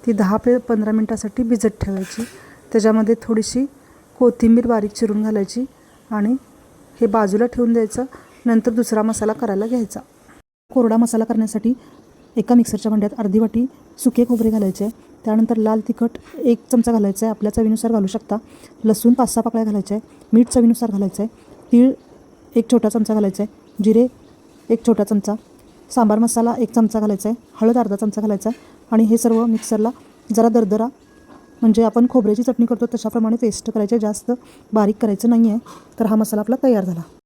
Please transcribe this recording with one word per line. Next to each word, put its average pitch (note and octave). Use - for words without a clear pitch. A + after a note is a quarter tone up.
ती A#3
दहा G3+
ते B3
पंधरा G#3+
मिनटासाठी G#3+
भिजत A3+
ठेवायची. G3
त्याच्यामध्ये A3
थोडीशी A3+
कोथिंबीर A#3
बारीक G#3+
चिरून G#3+
घालायची G#3+
आणि G#3+
हे A#3
बाजूला G#3+
ठेवून A#3+
द्यायचं. A3+
नंतर A3+
दुसरा A3
मसाला A3
करायला G#3+
घ्यायचा. A#3
कोरडा A3+
मसाला A3+
करण्यासाठी A3
एका A#3+
मिक्सरच्या A3+
भांड्यात G#3
अर्धी G#3
वाटी A3+
सुके A#3+
खोबरे A3+
घालायचे G3
आहे, -
त्यानंतर A3+
लाल A3
तिखट A#3
एक A#3+
चमचा A#3+
घालायचं G3+
आहे, A3+
आपल्या G#3
चवीनुसार A3
घालू G#3
शकता, G3+
लसूण A3
पाच B3
सहा A3+
पाकळ्या A3+
घालायच्या G#3
आहे, -
मीठ A3+
चवीनुसार A#3
घालायचं G3
आहे, -
तीळ B3
एक A#3
छोटा A3
चमचा A3
घालायचा G3+
आहे, -
जिरे A3
एक A3+
छोटा G#3+
चमचा, G3+
सांबार G#3+
मसाला A#3
एक A3+
चमचा A3+
घालायचा G#3
आहे, A#3
हळद A#3
अर्धा G3+
चमचा G#3
घालायचा G#3+
आहे -
आणि A3+
हे A3+
सर्व A3+
मिक्सरला A3
जरा A3+
दरदरा, A3
म्हणजे A3+
आपण A#3
खोबऱ्याची G#3+
चटणी A#3
करतो A#3
तशाप्रमाणे A3+
पेस्ट A3+
करायची G#3+
आहे, A3+
जास्त G#3+
बारीक G#3+
करायचं A3
नाही A#3
आहे. G#3+
तर G#3+
हा G#3+
मसाला G#3+
आपला A3
तयार A3+
झाला. E3+